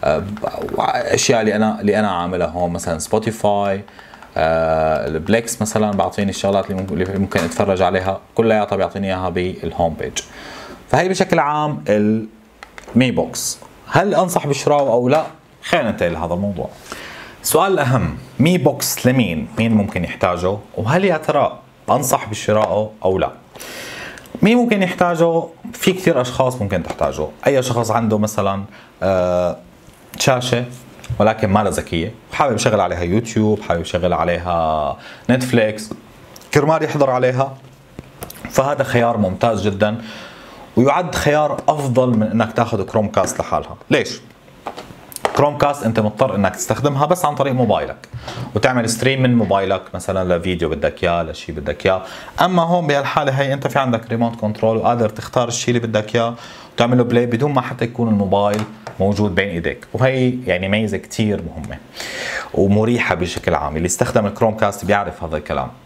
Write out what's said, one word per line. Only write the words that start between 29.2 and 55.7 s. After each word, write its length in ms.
شاشة 460
ولكن 300
ما 140
لها 80
ذكية، 440
حابب 220
يشغل 260
عليها 220
يوتيوب، 580
حابب 200
يشغل 320
عليها 840
نتفليكس، 600
كرمال 280
يحضر 280
عليها، 440
فهذا 340
خيار 320
ممتاز 500
جدا، 320
ويعد 380
خيار 540
أفضل 400
من 140
إنك 300
تاخذ 340
كروم 220
كاست 320
لحالها. 360
ليش؟ 300
كروم 220
كاست 260
أنت 160
مضطر 340
إنك 220
تستخدمها 500
بس 180
عن 100
طريق 180
موبايلك، 560
وتعمل 360
ستريم 320
من 120
موبايلك 480
مثلا 440
لفيديو 300
بدك 360
إياه، 180
لشي 300
بدك 340
إياه. 160
أما 220
هون 240
بهالحالة 460
هي 200
أنت 140
في 120
عندك 320
ريموت 260
كنترول، 400
وقادر 320
تختار 400
الشي 220